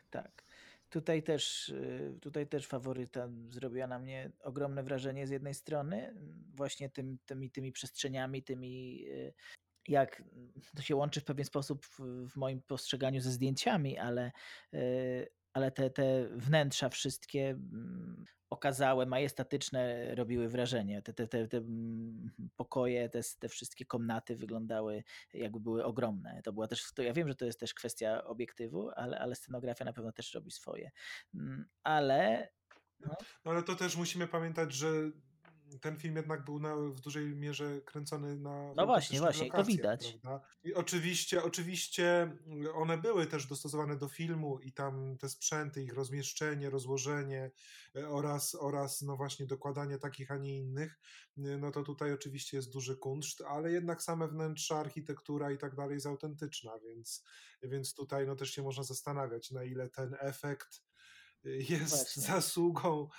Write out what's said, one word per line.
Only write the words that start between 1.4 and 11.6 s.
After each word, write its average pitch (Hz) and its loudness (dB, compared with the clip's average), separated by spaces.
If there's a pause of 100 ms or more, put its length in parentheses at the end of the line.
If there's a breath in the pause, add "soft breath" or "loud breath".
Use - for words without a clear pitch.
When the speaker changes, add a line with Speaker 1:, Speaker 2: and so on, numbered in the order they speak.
Speaker 1:
y, 135 -4
tutaj 147 -4
też 139 -2
faworyta 127 -2 (220)
zrobiła 123 -2
na 127 -4
mnie 131 -8
ogromne 139 -2
wrażenie 135 -2
z 135 -4
jednej 139 -2
strony, 160 -2
mm, 165 -14 (100)
właśnie 139 -2
tym, 131 -6
tymi, 135 -6
tymi 131 -4
przestrzeniami, 131 -4
tymi, 127 -8
y, 135 -8 (540 loud breath)
jak, 139 6
mm, - -20 (240)
to 143 -6
się 147 4
łączy 147 2
w - -10
pewien 143 0
sposób 139 -2